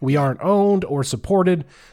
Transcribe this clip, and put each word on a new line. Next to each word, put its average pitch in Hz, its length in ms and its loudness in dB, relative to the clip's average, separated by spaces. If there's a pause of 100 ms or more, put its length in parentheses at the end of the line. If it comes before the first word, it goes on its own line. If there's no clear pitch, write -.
We 135 140 0
aren't 139 260 0
owned 202 420 2
or 139 200 -2
supported 180 600 0 (300)